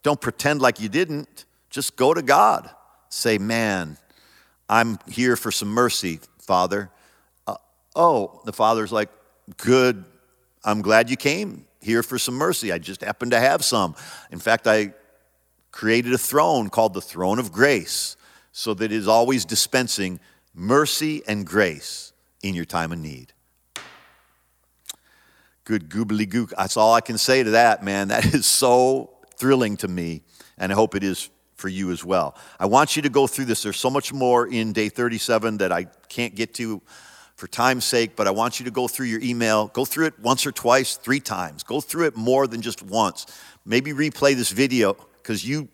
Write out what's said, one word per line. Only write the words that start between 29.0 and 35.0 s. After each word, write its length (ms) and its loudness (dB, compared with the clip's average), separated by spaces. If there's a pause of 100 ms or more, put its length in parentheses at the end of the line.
thrilling 420 2
to 100 -6
me, 340 -6 (360)
and 120 -4
I 40 0
hope 200 2
it 80 -2
is 280 -6 (240)
for 140 -10
you 220 -4
as 140 -6
well. 320 -2 (220)
I 80 -4
want 300 4
you 60 -2
to 60 0
go 180 4
through 200 -4
this. 160 -2
There's 160 -6
so 120 0
much 220 -4
more 340 2
in 260 -4
day 160 -2
thirty-seven 720 -2